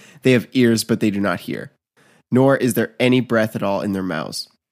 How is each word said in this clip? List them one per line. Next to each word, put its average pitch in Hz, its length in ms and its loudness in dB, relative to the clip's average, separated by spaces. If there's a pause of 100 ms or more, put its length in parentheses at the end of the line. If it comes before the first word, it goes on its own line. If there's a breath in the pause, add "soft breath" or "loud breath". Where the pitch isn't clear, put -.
(240 loud breath)
They 131 80 4
have 120 220 2
ears, 117 300 2
but 110 180 -2
they 107 100 0
do 101 80 -4
not 92 220 -4
hear. - 300 -10 (600 soft breath)
Nor 135 260 4
is 120 160 0
there - 260 -4
any 127 200 2
breath 113 360 -2
at 113 60 -6
all 98 200 -2
in 101 120 -4
their 95 80 -4
mouths. 78 460 -8 (240)